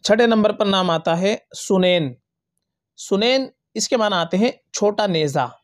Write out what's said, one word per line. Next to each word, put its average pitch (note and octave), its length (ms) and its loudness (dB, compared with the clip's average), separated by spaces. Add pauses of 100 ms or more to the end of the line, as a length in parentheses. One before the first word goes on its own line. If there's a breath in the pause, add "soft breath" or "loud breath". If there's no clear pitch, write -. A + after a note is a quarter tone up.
छठे A3 220 4
नंबर G#3+ 260 2
पर G#3 140 -2
नाम F#3+ 240 0
आता E3 260 0
है F#3+ 180 0 (220)
सुनैन। F3+ 580 0 (840)
सुनैन, B3 520 0 (260)
इसके A3+ 200 -2
माना G#3 240 0
आते E3 160 -4
हैं A3+ 160 0 (220)
छोटा G#3 340 0
नेज़ा D3+ 420 -2 (140)